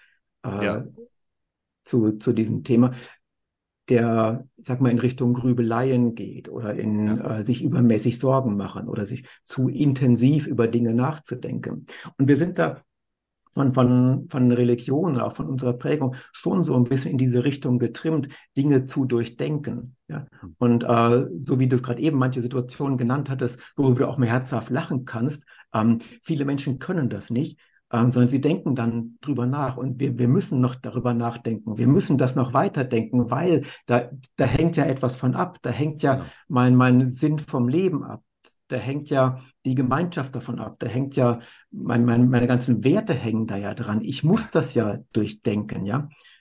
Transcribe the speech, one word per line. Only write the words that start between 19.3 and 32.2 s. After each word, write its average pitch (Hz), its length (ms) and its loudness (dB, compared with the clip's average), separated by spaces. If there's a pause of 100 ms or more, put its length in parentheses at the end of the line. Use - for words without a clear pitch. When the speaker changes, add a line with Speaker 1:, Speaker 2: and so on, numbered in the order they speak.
Speaker 1:
Ja? 151 180 -10 (140)
Speaker 3:
Hm. 80 180 -18
Speaker 1:
Und, 120 260 2
äh, 117 420 4 (200)
so 135 120 0
wie 131 80 4
du 127 100 2
es 123 60 2
gerade 120 180 -6
eben 151 180 0
manche 127 240 0
Situationen 127 560 -4
genannt 135 320 -2
hattest, 127 280 -4 (180)
worüber 131 240 4
du 135 80 2
auch - 100 -6
mal 123 100 0
herzhaft 123 420 -4
lachen 139 360 -4
kannst, 147 380 -6 (280)
ähm, 113 260 4 (240)
viele 143 220 -2
Menschen 139 340 -2
können 160 300 -4
das 101 220 -8
nicht, 120 280 -4 (320)
ähm, 120 220 2
sondern 123 160 4
sie 135 120 2
denken 147 340 0
dann 117 460 -4
drüber 131 260 -2
nach. 131 300 -2
Und 127 220 -6
wir, 131 200 -2
wir 123 100 2
müssen 151 320 2
noch 123 140 2
darüber 120 400 -4
nachdenken. 117 640 -4
Wir 120 100 4
müssen 151 300 4
das 127 160 2